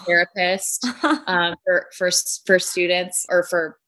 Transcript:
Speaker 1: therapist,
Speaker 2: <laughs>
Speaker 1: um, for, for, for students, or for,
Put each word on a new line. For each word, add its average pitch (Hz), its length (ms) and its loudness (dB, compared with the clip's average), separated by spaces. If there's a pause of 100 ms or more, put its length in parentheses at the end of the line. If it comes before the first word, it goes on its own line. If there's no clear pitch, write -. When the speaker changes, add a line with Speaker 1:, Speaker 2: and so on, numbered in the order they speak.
Speaker 1:
therapist, 180 920 0
Speaker 2:
<laughs> - 80 -8 (240)
Speaker 1:
um, 175 280 0 (100)
for, 180 220 0 (100)
for, 180 120 0 (360)
for 185 140 6
students, 180 720 -2
or 175 140 4
for, 165 440 -4